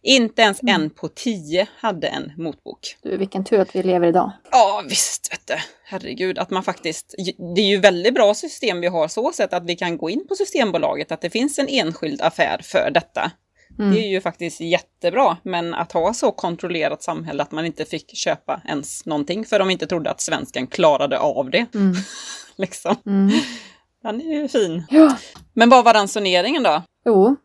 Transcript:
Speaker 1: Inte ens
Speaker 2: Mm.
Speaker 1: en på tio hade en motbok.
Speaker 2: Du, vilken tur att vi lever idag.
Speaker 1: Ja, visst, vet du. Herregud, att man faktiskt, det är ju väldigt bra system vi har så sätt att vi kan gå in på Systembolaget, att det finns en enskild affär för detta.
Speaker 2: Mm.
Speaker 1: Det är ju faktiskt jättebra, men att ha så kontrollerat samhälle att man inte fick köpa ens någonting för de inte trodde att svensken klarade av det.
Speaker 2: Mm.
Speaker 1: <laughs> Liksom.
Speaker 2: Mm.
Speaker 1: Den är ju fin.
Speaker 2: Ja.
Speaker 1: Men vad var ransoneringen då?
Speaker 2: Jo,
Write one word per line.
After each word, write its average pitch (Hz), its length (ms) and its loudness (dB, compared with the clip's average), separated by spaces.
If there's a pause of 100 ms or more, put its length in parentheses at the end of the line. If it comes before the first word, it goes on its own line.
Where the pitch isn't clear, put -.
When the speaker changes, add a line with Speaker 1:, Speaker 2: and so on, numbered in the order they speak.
Speaker 1:
Inte 240 400 2
ens 202 200 2
Speaker 2:
Mm. 233 120 2
Speaker 1:
en 156 160 -2
på - 180 -12
tio 180 580 -4 (140)
hade 175 260 -4
en - 300 -8
motbok. - 640 -12
Speaker 2:
Du, - 140 -6
vilken 190 280 -4
tur 208 160 2
att 185 160 -2
vi 185 60 -2
lever 180 260 2
idag. 180 220 2 (200)
Speaker 1:
Ja, 208 380 4
visst, - 440 -4
vet - 140 -16
du. - 80 -4 (300)
Herregud, 185 540 -6
att 180 120 -4
man 185 120 -4
faktiskt, - 520 -8 (400)
det 190 60 2
är 214 60 4
ju 196 140 4
väldigt 190 340 4
bra 214 200 4
system 214 460 -4
vi 175 60 -2
har 165 220 0
så 262 240 -4
sätt 208 200 -2
att 175 140 -4
vi 175 100 -4
kan 170 200 -4
gå 160 140 -6
in 294 180 -6
på 392 60 -4
Systembolaget, 180 760 -2
att 160 80 -8
det 170 100 -6
finns 269 280 -2
en 277 100 -2
enskild 165 540 -4
affär 123 400 0
för - 320 -2
detta. - 360 -2 (480)
Speaker 2:
Mm. 202 140 0
Speaker 1:
Det 214 80 2
är 214 80 -4
ju 190 120 -2
faktiskt 170 400 -8
jättebra, 175 840 0
men 170 320 -6
att - 180 -6
ha 180 220 0
så 240 180 0
kontrollerat 170 680 -4
samhälle 156 400 -6
att 143 100 -6
man 160 140 -6
inte 156 180 -6
fick - 320 -12
köpa - 520 -4
ens - 380 -8
någonting 160 380 -4
för 214 140 0
de 190 120 2
inte 175 160 -4
trodde 160 240 -4
att - 100 -8
svensken 143 460 -6
klarade 147 520 2
av 131 320 -2
det. 233 240 0
Speaker 2:
Mm. 196 200 2 (320)
Speaker 1:
<laughs> - 300 -18
Liksom. - 400 -2 (100)
Speaker 2:
Mm. 196 240 4 (720)
Speaker 1:
Den 220 180 -6
är 311 220 -4
ju 277 60 -4
fin. 175 420 -2
Speaker 2:
Ja. 294 260 8 (360)
Speaker 1:
Men 233 180 6
vad 247 140 10
var 233 100 8
ransoneringen 202 680 2
då? 170 200 4 (240)
Speaker 2:
Jo, 226 380 6